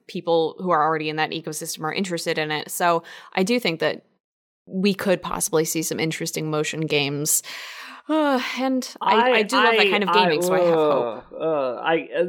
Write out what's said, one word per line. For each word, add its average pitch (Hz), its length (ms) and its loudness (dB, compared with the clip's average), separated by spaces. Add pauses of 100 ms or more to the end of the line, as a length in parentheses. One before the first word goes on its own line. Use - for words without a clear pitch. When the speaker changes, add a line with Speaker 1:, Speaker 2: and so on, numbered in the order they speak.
Speaker 1:
people 165 540 0
who 185 100 -4
are 156 140 4
already 156 260 0
in 151 60 -6
that 156 160 0
ecosystem 156 500 -8
are 156 100 -4
interested 170 460 -4
in 151 140 -2
it. 151 180 -4
So 170 320 0 (320)
I 190 80 0
do 233 180 2
think 165 200 -2
that - 260 -2 (640)
we 190 260 2
could 185 300 -2
possibly 165 420 0
see 160 160 -4
some 151 180 -4
interesting 160 520 -4
motion 151 300 -2
games. 147 600 0 (680)
Uh, 294 320 2 (200)
and 262 420 -2
I, - 140 2
I 240 220 4
Speaker 2:
I, 220 60 4
Speaker 1:
do 202 120 -2
love 220 220 6
that 208 100 4
Speaker 2:
I, - 20 2
Speaker 1:
kind 202 140 2
of 196 100 0
gaming, 170 300 4
Speaker 2:
I, - 20 0
Speaker 1:
so 180 80 2
I - 60 4
have 170 160 4
hope. 123 560 2
Speaker 2:
uh, - 40 -16
uh, 135 480 -2
I, 160 320 0
uh, 165 140 2